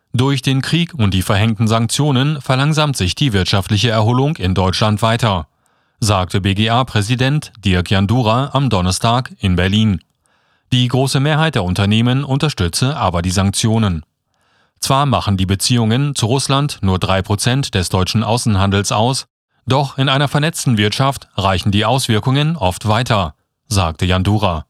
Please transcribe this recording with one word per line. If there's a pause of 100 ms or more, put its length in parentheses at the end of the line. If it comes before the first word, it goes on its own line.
(140)
Durch
den
Krieg
und
die
verhängten
Sanktionen
verlangsamt
sich
die
wirtschaftliche
Erholung
in
Deutschland
weiter, (520)
sagte
B-G-A-Präsident
Dirk
Jandura
am
Donnerstag
in
Berlin. (680)
Die
große
Mehrheit
der
Unternehmen
unterstütze
aber
die
Sanktionen. (760)
Zwar
machen
die
Beziehungen
zu
Russland
nur
drei
Prozent
des
deutschen
Außenhandels
aus, (400)
doch
in
einer
vernetzten
Wirtschaft
reichen
die
Auswirkungen
oft
weiter, (340)
sagte
Jandura.